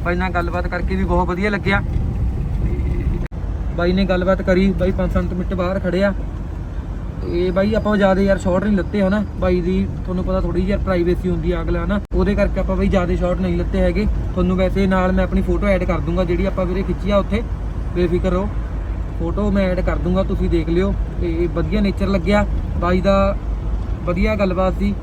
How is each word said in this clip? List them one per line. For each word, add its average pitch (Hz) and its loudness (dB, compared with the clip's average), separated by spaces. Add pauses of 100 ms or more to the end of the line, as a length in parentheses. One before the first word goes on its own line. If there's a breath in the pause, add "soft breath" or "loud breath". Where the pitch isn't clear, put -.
ਬਾਈ 175 0
ਨਾਲ 180 -2
ਗੱਲਬਾਤ 175 -2
ਕਰਕੇ 175 -2
ਵੀ 190 0
ਬਹੁਤ 175 2
ਵਧੀਆ 185 0
ਲੱਗਿਆ। 202 0 (2000)
ਬਾਈ 175 2
ਨੇ 196 2
ਗੱਲਬਾਤ 185 2
ਕਰੀ, 190 4
ਬਾਈ 180 0
ਪੰਜ 185 0
ਸੱਤ 180 0
ਮਿੰਟ 180 -2
ਬਾਹਰ 180 -2
ਖੜਿਆ। 190 2 (1080)
ਤੇ 180 0
ਬਾਈ 196 2
ਆਪਾਂ 214 2
ਜ਼ਿਆਦਾ 190 4
ਯਾਰ 196 4
ਸ਼ਾਟ 185 0
ਨਹੀਂ 202 2
ਲੱਤੇ 190 0
ਹਨਾ, 196 2 (160)
ਬਾਈ 180 2
ਦੀ 190 0 (200)
ਤੁਹਾਨੂੰ 185 -2
ਪਤਾ 185 0
ਥੋੜ੍ਹੀ 170 0
ਜਿਹੀ 185 0
ਯਾਰ 190 0
ਪ੍ਰਾਈਵੇਸੀ 180 0
ਹੁੰਦੀ 170 0
ਆ 170 0
ਅਗਲਾ 170 -2
ਹਨਾ, 202 0 (140)
ਉਹਦੇ 190 2
ਕਰਕੇ 196 0
ਆਪਾਂ 185 0
ਬਾਈ 190 2
ਜ਼ਿਆਦਾ 175 2
ਸ਼ਾਟ 175 0
ਨਹੀਂ 175 0
ਲੱਤੇ 170 0
ਹੈਗੇ। 185 2
ਤੁਹਾਨੂੰ 185 0
ਵੈਸੇ 190 2
ਨਾਲ 185 2
ਮੈਂ 185 2
ਆਪਣੀ 190 0
ਫੋਟੋ 185 0
ਐਡ 185 2
ਕਰ 175 0
ਦੂੰਗਾ 170 0
ਜਿਹੜੀ 175 0
ਆਪਾਂ 190 -2
ਵੀਰੇ 180 -2
ਖਿੱਚੀ 180 -2
ਆ 202 4
ਉੱਥੇ, 196 0 (540)
ਬੇਫਿਕਰ 175 2
ਰਹੋ, 208 0 (720)
ਫੋਟੋ 170 0
ਮੈਂ 196 2
ਐਡ 180 0
ਕਰ 160 0
ਦੂੰਗਾ, 180 2
ਤੁਸੀਂ 180 0
ਦੇਖ 165 0
ਲਿਓ। 185 2 (280)
ਤੇ 170 0
ਵਧੀਆ 170 0
ਨੇਚਰ 196 0
ਲੱਗਿਆ 196 2 (340)
ਬਾਈ 180 2
ਦਾ, 196 4 (680)
ਵਧੀਆ 202 0
ਗੱਲਬਾਤ 185 0
ਸੀ। 202 0